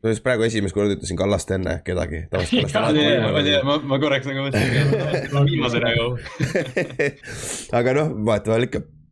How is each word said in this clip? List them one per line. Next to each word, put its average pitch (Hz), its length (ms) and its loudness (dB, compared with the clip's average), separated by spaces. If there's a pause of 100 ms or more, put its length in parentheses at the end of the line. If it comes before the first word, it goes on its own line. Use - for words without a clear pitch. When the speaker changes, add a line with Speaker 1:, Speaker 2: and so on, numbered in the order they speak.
Speaker 1:
Ma 110 100 0
just 107 120 -6
praegu 117 220 2
esimest 104 260 0
korda 101 220 2
ütlesin 85 240 -6
Kallaste 95 380 0
enne 87 180 -2 (100)
kedagi. 82 460 -4
Tavaliselt 95 400 0
Kallaste - 60 0
Speaker 2:
<laughs> - 0 -
Jaa, - 100 2
Speaker 1:
alati - 160 4
Speaker 3:
Jaa, 147 140 4
Speaker 1:
niimoodi. - 180 0
Speaker 3:
ma 147 80 2
tean, 143 240 2
ma, 143 80 2 (160)
ma 135 100 2
korraks 139 300 0
nagu 139 160 -4
mõtlesin, 131 480 2 (240)
et 139 180 -6
Speaker 2:
<laughs> 139 120 6
Speaker 3:
viimase 117 340 0
nagu. 117 240 2 (840)
Speaker 1:
<laughs> - 920 -4
Aga 131 180 2
noh, 151 240 0
vahetevahel 113 460 2
ikka. - 120 -4 (300)